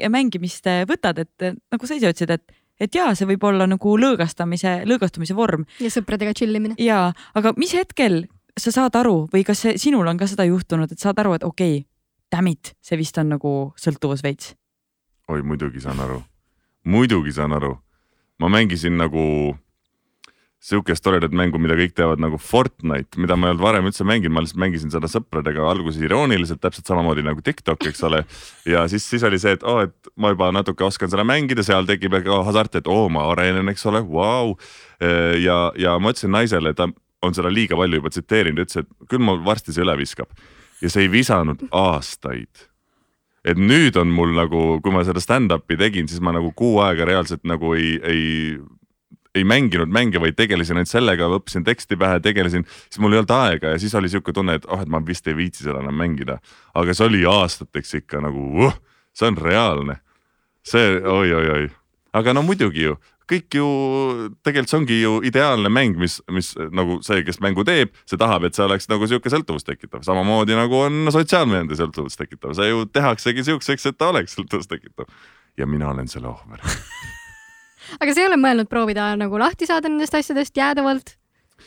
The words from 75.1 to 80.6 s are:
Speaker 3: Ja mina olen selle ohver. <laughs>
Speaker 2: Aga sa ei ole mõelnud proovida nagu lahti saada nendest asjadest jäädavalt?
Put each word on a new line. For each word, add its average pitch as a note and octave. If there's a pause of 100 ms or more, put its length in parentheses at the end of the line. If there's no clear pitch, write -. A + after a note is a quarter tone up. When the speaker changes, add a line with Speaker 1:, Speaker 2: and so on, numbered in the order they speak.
Speaker 3:
Ja C2+
mina D2
olen C2
selle -
ohver. -
<laughs> - (1300)
Speaker 2:
Aga D4
sa E4+
ei F#4+
ole F4+
mõelnud B3
proovida G#3 (100)
nagu G3+
lahti D#4+
saada D#4+
nendest D4+
asjadest C#4+
jäädavalt? C4+ (520)